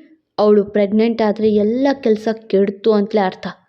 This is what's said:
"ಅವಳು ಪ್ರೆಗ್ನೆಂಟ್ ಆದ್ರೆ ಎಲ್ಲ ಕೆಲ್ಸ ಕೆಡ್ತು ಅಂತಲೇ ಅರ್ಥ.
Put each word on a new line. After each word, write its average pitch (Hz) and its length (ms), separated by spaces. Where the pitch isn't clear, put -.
"ಅವಳು 208 240
ಪ್ರೆಗ್ನೆಂಟ್ 214 580
ಆದ್ರೆ 214 320
ಎಲ್ಲ 220 400
ಕೆಲ್ಸ 220 340
ಕೆಡ್ತು 202 440
ಅಂತಲೇ 208 300
ಅರ್ಥ. 185 260